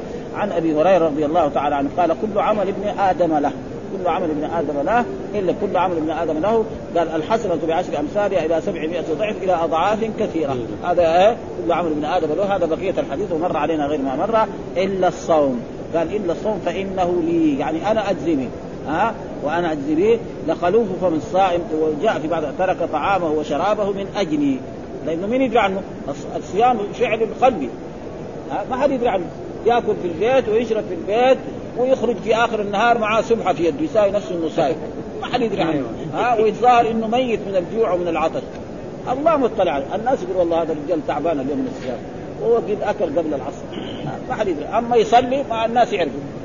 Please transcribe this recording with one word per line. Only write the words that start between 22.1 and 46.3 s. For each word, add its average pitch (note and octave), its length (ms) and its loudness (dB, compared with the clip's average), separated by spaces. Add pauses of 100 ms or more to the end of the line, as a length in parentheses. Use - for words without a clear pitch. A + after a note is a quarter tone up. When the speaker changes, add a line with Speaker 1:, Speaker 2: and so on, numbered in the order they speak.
Speaker 1:
في D#3 80 -4
بعض: D#3+ 160 -2 (160)
"ترك F#3 180 2 (140)
طعامه E3 400 0
وشرابه E3 600 0
من G3 140 -4 (120)
أجلي"، D3 400 0 (480)
لأنه E3 220 -2
مين B3+ 140 2
يدري A#3+ 180 4
عنه؟ G3 220 2 (260)
الص-، C#3 280 -8
الصيام A3+ 420 2 (160)
فعل A3 340 0 (140)
قلبي، G3 280 4 (840)
ها، F#3 180 -4
ما B3+ 80 -2
حد C#4+ 140 4
يدري A#3+ 180 2
عنه. F#3 160 0 (400)
يأكل A3+ 360 4
في F3+ 60 -2
البيت G#3+ 420 2
ويشرب A3 400 2
في F3+ 40 -4
البيت A3+ 440 4 (400)
ويخرج A#3+ 380 2
في F#3+ 200 2
آخر A3 260 2
النهار G3+ 360 4
معاه G#3+ 240 2
سبحة F#3+ 320 2
في E3+ 120 0
يده، D3+ 160 0
يساوي G3 300 4
نفسه F#3+ 240 -2
إنه E3 140 -2
صايم، D#3 260 2 (460)
ما - 60 -6
حد B3 140 0
يدري G3 200 0
عنه، D#3+ 100 0
Speaker 2:
أيوة. C#3 160 0 (260)
Speaker 1:
ها، A3+ 280 2
ويتظاهر A3 500 6
إنه A3+ 160 -2
ميت A#3 400 0
من G3 80 -2
الجوع F3+ 360 0
ومن F3 160 0
العطش. D#3 340 0 (720)
الله D4+ 260 2
مطلع G#3 340 2
عليه. C#3+ 240 -4
الناس A3+ 280 0
يقول: F#3 140 -4
"والله E3+ 240 2
هذا D#3+ 120 -2
الرجال D3+ 340 -4
تعبان D3 320 0
اليوم C3+ 200 -2
من B2+ 180 -4
الصيام"، B2 200 -6 (440)
وهو A3+ 140 4
قد G3+ 260 0
أكل F3+ 380 -2
قبل D3+ 140 -2
العصر، - 520 -8 (200)
ها، - 140 -6 (100)
ما B3+ 60 -4
حد A3 120 -2
يدري. D3 180 -2
أما A#3 300 0
يصلي B3+ 540 4
مع A3+ 160 -2
الناس A3+ 280 2
يعرفوا، D3 260 -2 (260)